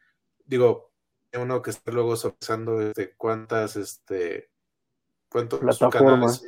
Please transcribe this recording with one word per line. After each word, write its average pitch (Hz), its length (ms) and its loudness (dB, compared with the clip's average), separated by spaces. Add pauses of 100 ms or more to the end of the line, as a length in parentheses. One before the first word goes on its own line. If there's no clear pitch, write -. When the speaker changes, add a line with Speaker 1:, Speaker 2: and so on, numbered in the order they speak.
(440)
Speaker 1:
digo, 123 480 0 (420)
uno 123 280 -4
que 123 80 -8
está - 220 -10
luego 117 240 0
sopesando, 113 640 -4
este, 107 360 -6
cuántas, 110 600 -4
este, 95 760 -8 (800)
cuántos 120 300 -4
Speaker 2:
Plataformas. 123 800 4
Speaker 1:
canales - 80 -20